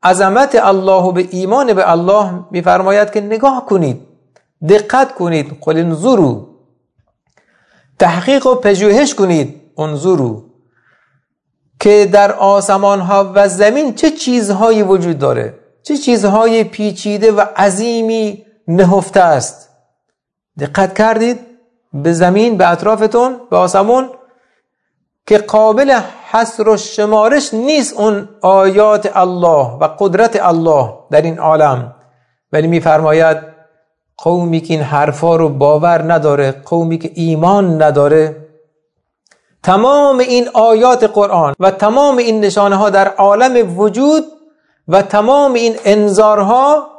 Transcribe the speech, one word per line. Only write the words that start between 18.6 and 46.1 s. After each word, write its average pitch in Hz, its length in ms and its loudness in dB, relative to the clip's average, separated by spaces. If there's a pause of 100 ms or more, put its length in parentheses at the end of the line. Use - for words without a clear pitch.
نهفته 185 520 2
است. 156 480 -2 (880)
دقت 190 360 -4
کردید 220 460 0 (520)
به 147 200 -2
زمین، 190 440 2
به 180 140 2
اطرافتون، 220 680 -2 (100)
به 180 60 0
آسمون 202 540 0 (1160)
که 208 120 4
قابل 220 600 2 (320)
حصر 220 380 -2
و 220 80 4
شمارش 214 800 -2
نیست 247 460 -2
اون 202 280 -2 (120)
آیات 196 760 2
الله 170 640 0
و 151 80 0 (100)
قدرت 208 440 0
الله 165 520 0 (160)
در 147 120 2
این 165 160 -6
عالم. 147 560 0 (580)
ولی 156 140 0
می‌فرماید 160 680 2 (800)
قومی 170 440 -2
که 160 140 -6
این 156 80 -4
حرفا 147 540 0
رو 160 120 0
باور 151 640 0
نداره، 143 380 0
قومی 165 480 -4
که 165 160 -10
ایمان 170 680 0
نداره، 151 540 2 (1300)
تمام 262 560 2
این 247 360 0
آیات 226 500 4
قرآن 196 560 0
و - 100 2
تمام 240 460 0
این 226 240 0
نشانه 202 360 0
ها 208 140 0
در 196 180 2
عالم 202 680 0
وجود 269 460 0 (640)
و 185 140 2
تمام 247 520 0
این 233 300 -2
انذارها 214 1000 2 (120)